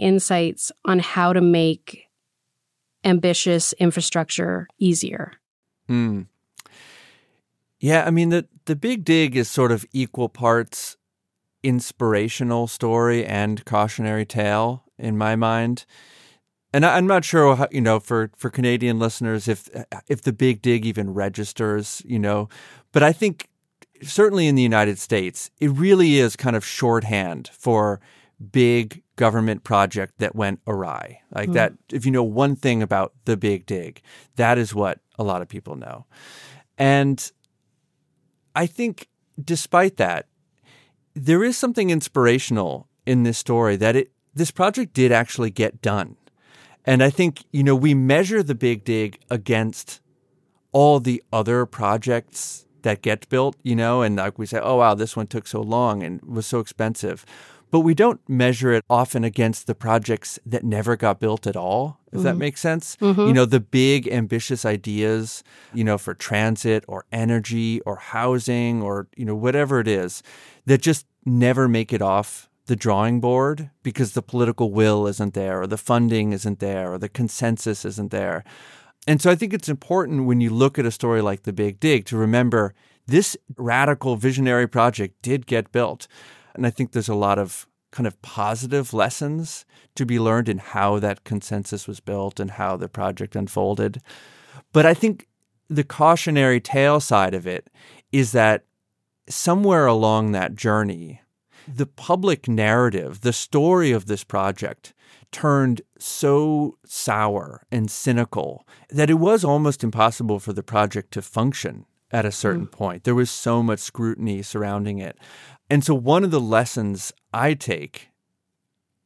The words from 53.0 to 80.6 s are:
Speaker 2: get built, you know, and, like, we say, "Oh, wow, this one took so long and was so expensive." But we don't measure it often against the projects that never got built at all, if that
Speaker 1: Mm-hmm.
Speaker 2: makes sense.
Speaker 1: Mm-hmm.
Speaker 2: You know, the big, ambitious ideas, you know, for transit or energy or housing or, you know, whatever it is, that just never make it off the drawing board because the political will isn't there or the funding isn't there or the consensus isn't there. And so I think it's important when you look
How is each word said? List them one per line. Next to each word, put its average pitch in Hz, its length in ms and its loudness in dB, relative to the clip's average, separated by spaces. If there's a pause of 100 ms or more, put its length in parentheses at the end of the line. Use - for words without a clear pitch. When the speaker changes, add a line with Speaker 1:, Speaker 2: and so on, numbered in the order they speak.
Speaker 2:
get 107 260 -4
built, 131 320 0
you 120 140 -2
know, 117 260 2
and, 107 140 0
like, 98 240 -4
we 107 80 -8
say, 113 120 -6
"Oh, 123 180 0
wow, 113 180 6
this 110 200 -4
one 107 120 -6
took 113 180 -10
so - 160 -6
long 110 400 -2
and 87 220 -10
was 113 240 -8
so 123 120 -2
expensive." 110 640 -6 (460)
But 165 120 4
we 165 120 4
don't 214 340 4
measure 127 460 2
it 113 160 2
often 123 340 2
against 113 440 -2
the - 80 -2
projects 113 680 -2
that 120 180 -4
never 110 340 0
got 101 220 0
built 110 280 -2
at 98 80 -4
all, 107 440 -4 (120)
if 190 120 -8
that 180 80 2
Speaker 1:
Mm-hmm. 175 80 -2
Speaker 2:
makes 147 200 -4
sense. 165 380 -4
Speaker 1:
Mm-hmm. 202 300 2
Speaker 2:
You 131 60 6
know, 127 120 6
the 120 160 4
big, 131 460 2
ambitious 117 580 -2
ideas, 107 800 -2 (300)
you 113 100 -2
know, 107 160 0
for - 160 -10
transit 110 720 -2
or 98 260 -14
energy 113 680 -2
or 101 160 -8
housing 120 840 -2
or, 101 340 -6
you 127 80 -10
know, 107 120 -4
whatever 131 440 0
it 110 80 -2
is, 92 340 -2 (440)
that 131 160 6
just 160 240 0 (180)
never 123 460 4
make 113 240 0
it 104 80 0
off 98 480 -2 (160)
the 120 100 -2
drawing 110 460 2
board 139 480 0 (140)
because 123 300 -2
the - 80 -4
political 120 500 0
will 104 360 4
isn't 101 260 -4
there 95 280 -4
or 95 60 -4
the 104 100 -6
funding 113 560 2
isn't 101 260 -6
there 95 320 -6
or 92 60 -8
the 95 120 -8
consensus 113 760 -4
isn't 101 260 -8
there. 95 320 -6 (640)
And 151 140 2
so 175 100 4
I 180 40 4
think 196 180 -4
it's 202 160 -6
important 147 580 -2
when 120 140 2
you 117 100 0
look 131 260 2